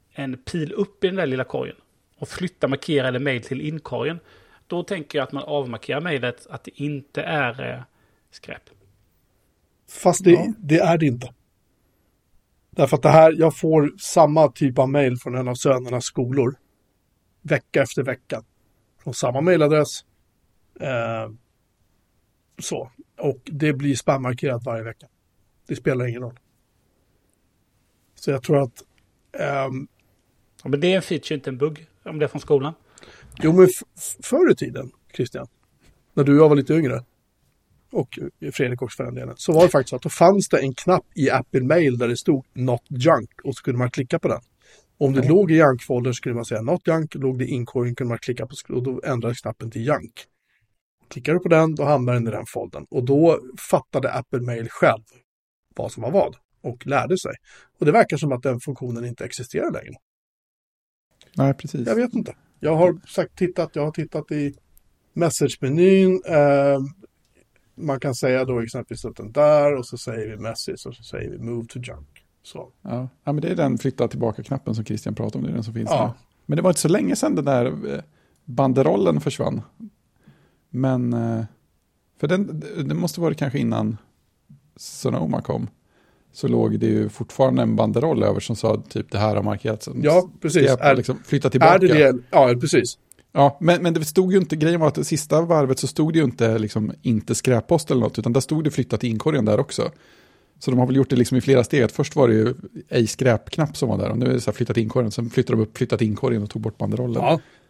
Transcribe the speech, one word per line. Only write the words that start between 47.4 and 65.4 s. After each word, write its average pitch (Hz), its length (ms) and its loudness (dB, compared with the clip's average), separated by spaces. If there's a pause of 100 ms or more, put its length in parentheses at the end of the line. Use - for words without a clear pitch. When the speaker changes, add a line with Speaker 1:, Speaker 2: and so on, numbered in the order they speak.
Speaker 2:
i - 40 -10
inkorgen 120 460 -4
kunde 123 140 -6
man 113 100 -4
klicka 120 280 -8
på - 80 -18
sk-, - 200 -14
och 123 80 -4
då 131 200 -6
ändrades 117 380 -4
knappen 113 300 -10
till 113 140 -6
junk. - 280 -4 (920)
Klickar 127 260 -4
du 156 60 2
på 180 100 -4
den, 160 260 4
då 143 80 -2
hamnar 127 300 2
den 120 140 0
i 110 40 -4
den 98 160 -8
foldern. 92 420 -10
Och 131 140 -4
då 147 360 4 (320)
fattade 131 420 -2
Apple 123 280 -6
Mail 120 280 -8
själv 113 340 0 (720)
vad - 160 -8
som 113 120 -12
var 123 80 -4
vad 190 240 0 (260)
och - 260 -12
lärde 139 300 0
sig. - 160 -8 (460)
Och - 60 0
det 147 60 4
verkar 214 260 2
som 143 140 -2
att 123 120 -4
den 123 160 -2
funktionen 123 460 -8
inte 120 200 -10
existerar - 460 -6
längre. - 220 -12 (1400)
Speaker 3:
Nej, 139 200 2
precis. 135 340 -8
Speaker 2:
Jag 220 80 0
vet 240 180 -2
inte. - 220 -6 (240)
Jag 156 160 0
har 165 320 4
sagt, - 300 -6
tittat, 175 380 -4
jag 147 100 -2
har 151 60 -4
tittat 151 400 -8
i 143 220 -4 (600)
message-menyn. 170 1120 2